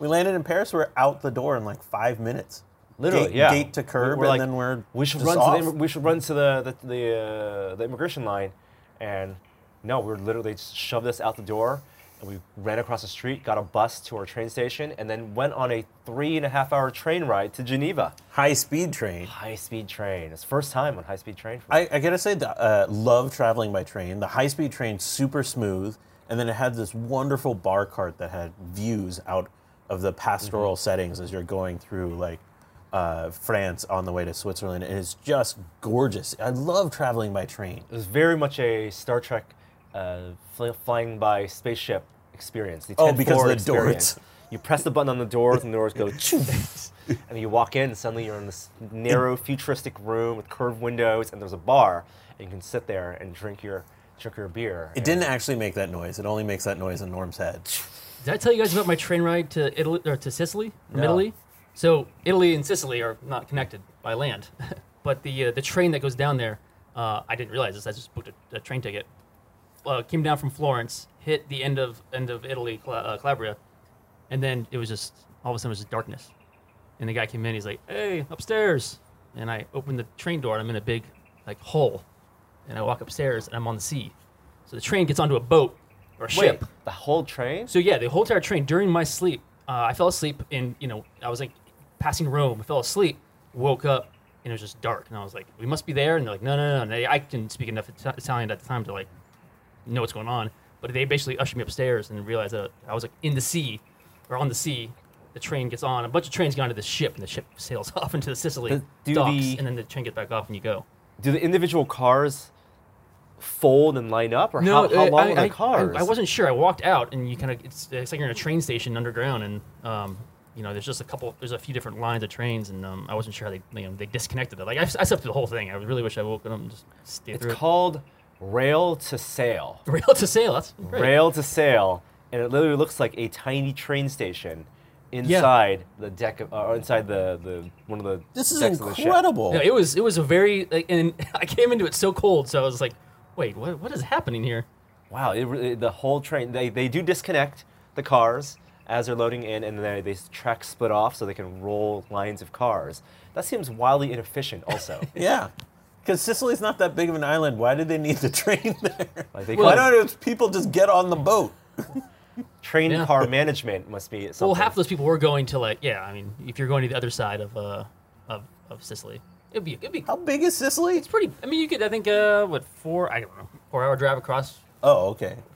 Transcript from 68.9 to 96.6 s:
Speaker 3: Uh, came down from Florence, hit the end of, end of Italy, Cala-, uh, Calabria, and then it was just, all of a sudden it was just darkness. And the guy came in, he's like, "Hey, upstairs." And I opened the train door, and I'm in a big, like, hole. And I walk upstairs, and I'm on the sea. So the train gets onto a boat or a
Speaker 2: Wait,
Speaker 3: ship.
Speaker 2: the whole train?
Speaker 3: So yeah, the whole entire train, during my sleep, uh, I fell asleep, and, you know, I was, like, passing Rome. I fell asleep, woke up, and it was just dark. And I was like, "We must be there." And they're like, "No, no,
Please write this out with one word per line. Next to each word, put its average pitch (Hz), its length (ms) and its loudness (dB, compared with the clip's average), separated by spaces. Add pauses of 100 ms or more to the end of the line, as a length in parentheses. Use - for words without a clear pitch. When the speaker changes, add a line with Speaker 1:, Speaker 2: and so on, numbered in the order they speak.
Speaker 3:
Uh, 131 180 -2
came 160 200 -2
down 151 160 2
from 143 120 -4
Florence, 131 580 -2 (100)
hit 151 300 -2
the 139 160 -6
end 139 140 0
of, 120 240 -4 (100)
end 127 180 -4
of 120 160 -10
Italy, 120 380 -6
Cala-, 120 180 -6
uh, 110 160 -6
Calabria, 110 380 -2 (720)
and 135 120 -2
then 127 280 -2
it 127 80 -6
was 113 100 -6
just, 110 240 -8 (320)
all 123 80 -4
of 117 40 -4
a - 20 -6
sudden 123 100 -6
it 113 40 -4
was 101 80 -8
just 104 100 -16
darkness. - 400 -8 (680)
And 113 100 -6
the 113 40 -4
guy 110 140 -2
came 113 180 -6
in, 113 100 -2
he's 104 120 -8
like, 104 200 -10
"Hey, 208 440 -4
upstairs." 214 680 0 (380)
And 117 140 -6
I 110 240 -6
opened 135 240 -6
the 117 80 -6 (100)
train 170 240 -4
door, 117 140 0
and 110 80 -2
I'm 113 80 -6
in 113 60 -2
a 104 40 -4
big, 117 220 -2 (440)
like, - 140 -12
hole. 123 420 0 (640)
And 110 100 -10
I 110 40 -4
walk 120 200 -2
upstairs, 131 460 -2
and - 80 -10
I'm 117 100 -4
on 113 80 -4
the 101 80 -8
sea. 127 300 -8 (520)
So - 120 -16
the 117 40 -12
train 190 260 2
gets 143 140 2
onto 147 160 4
a 113 40 2
boat 139 360 6 (420)
or 113 80 -8
a - 20 -4
Speaker 2:
Wait, 190 180 6
Speaker 3:
ship. - 180 2 (200)
Speaker 2:
the 107 80 -10
whole 156 320 0
train? 151 420 -6
Speaker 3:
So 185 120 2
yeah, 175 200 6
the 117 100 0
whole 160 140 4
entire 220 180 4
train, 156 240 0
during 180 240 2
my 170 160 4
sleep, 160 380 -2 (260)
uh, 135 40 -4 (100)
I 117 100 2
fell 175 160 4
asleep, 151 420 -2
and, 123 300 -4
you 139 80 -6
know, 107 160 -10 (160)
I 123 80 -8
was, 120 120 -4
like, 131 100 -8 (480)
passing 151 300 -2
Rome. 131 320 2
I 107 40 -10
fell 143 160 0
asleep, 185 380 2 (340)
woke 127 320 2
up, 131 300 0 (300)
and 123 60 -8
it 117 40 -6
was 104 80 -8
just - 180 -16
dark. - 300 -4
And 110 80 -10
I 101 60 -8
was 98 100 -14
like, 98 120 -14 (140)
"We 117 60 -6
must 151 180 -2
be 156 80 -8
there." 143 240 2
And 143 100 0
they're 107 80 -4
like, 98 80 -10
"No, 139 140 0
no, 143 220 0